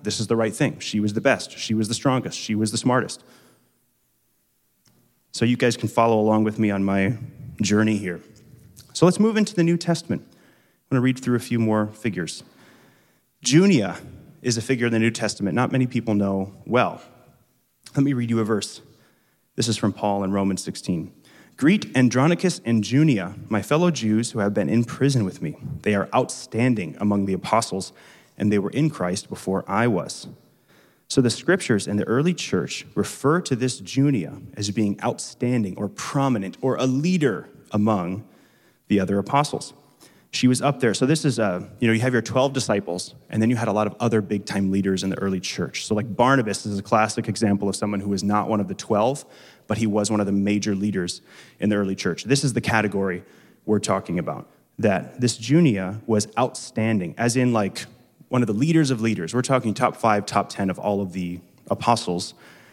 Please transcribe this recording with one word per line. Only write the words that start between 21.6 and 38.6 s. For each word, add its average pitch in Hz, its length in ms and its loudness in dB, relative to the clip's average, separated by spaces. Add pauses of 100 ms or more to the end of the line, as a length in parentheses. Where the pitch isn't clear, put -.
Andronicus 139 680 2
and 113 200 2
Junia, 117 500 2 (140)
my 104 140 0
fellow 170 280 2
Jews 113 400 0
who 117 80 -6
have 104 160 0
been 98 140 0
in 113 160 2
prison 131 400 2
with 90 180 -6
me. 76 140 -6 (260)
They 104 120 2
are 98 200 0
outstanding 113 880 0
among 101 240 2
the 95 80 -2
apostles, 95 600 -2 (460)
and 107 140 2
they 104 60 4
were 98 120 -2
in 147 180 0
Christ 92 400 -4
before 95 380 -4
I 110 220 0
was." - 400 -4 (800)
So - 120 2
the 120 100 4
scriptures 113 580 0
and 104 100 0
the - 60 0
early 151 300 0
church - 600 -4
refer 143 460 0
to 135 160 -2
this 123 240 -2
Junia 120 640 0 (120)
as 104 160 -4
being 101 320 0
outstanding 120 760 -2
or 104 120 -4
prominent 127 720 -2
or 131 160 0
a 127 100 0
leader 139 640 0 (240)
among 104 520 0 (640)